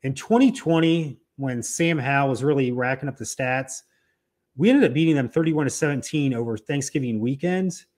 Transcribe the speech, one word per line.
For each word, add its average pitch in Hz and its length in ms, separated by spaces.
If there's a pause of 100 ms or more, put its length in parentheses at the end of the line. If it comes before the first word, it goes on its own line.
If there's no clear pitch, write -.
In 135 120
twenty 247 380
twenty, 160 680 (160)
when 127 260
Sam 165 360
Howell 139 300
was 127 160
really 139 280
racking 131 360
up 135 80
the - 80
stats, 131 580 (760)
we 170 120
ended 262 160
up 123 100
beating 160 200
them 127 140
thirty-one 156 360
to 127 60
seventeen 143 640
over 117 240
Thanksgiving 135 640
weekend. 175 680 (120)